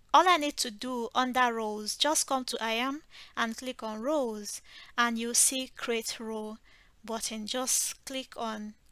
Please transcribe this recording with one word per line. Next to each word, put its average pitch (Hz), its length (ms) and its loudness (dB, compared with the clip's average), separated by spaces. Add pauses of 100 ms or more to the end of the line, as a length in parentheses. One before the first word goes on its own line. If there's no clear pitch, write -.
(160)
all 349 140 10
I 349 80 8
need 294 200 -2
to 247 120 -2
do 240 460 -4
under 254 360 4
roles, 214 440 -4
just 302 320 4
come 254 180 0
to - 180 -4
I 226 100 0
A 226 80 0
M 277 200 -2 (340)
and 233 220 -2
click 254 240 -8
on 220 180 -6
roles, 233 600 -2 (340)
and 240 220 2
you'll 233 160 -4
see 262 420 2
create - 440 -4
role 220 400 -8 (440)
button. 220 440 -6
Just - 580 -2
click 262 320 -10
on 214 380 -6 (160)